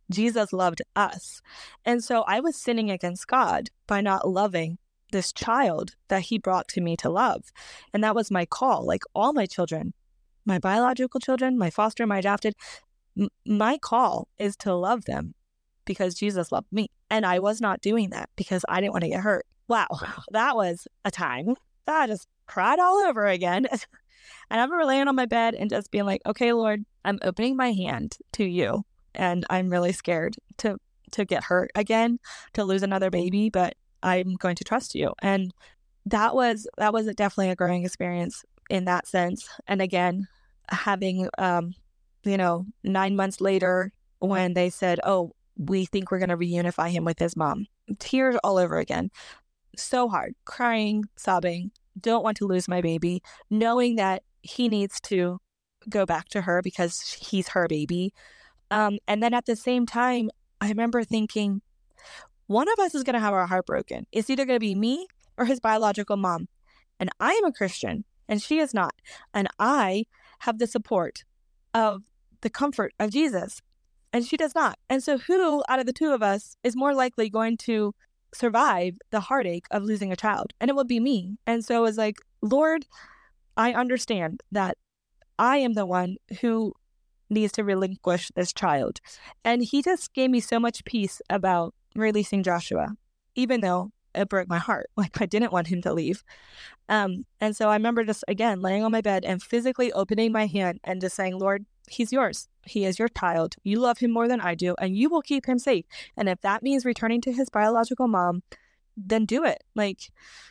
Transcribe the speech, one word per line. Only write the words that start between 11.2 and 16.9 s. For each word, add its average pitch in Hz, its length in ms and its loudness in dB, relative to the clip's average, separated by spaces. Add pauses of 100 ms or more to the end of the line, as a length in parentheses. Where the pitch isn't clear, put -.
my 185 120 2
foster, 220 360 0
my 202 140 0
adopted, 202 340 0 (680)
m-, 202 100 0 (160)
my 214 320 2
call 233 500 0 (100)
is 202 200 -2
to 196 180 -2
love 196 300 0
them - 280 -6 (520)
because 185 300 -2
Jesus 196 360 -2
loved - 200 -2
me. 208 180 -2 (200)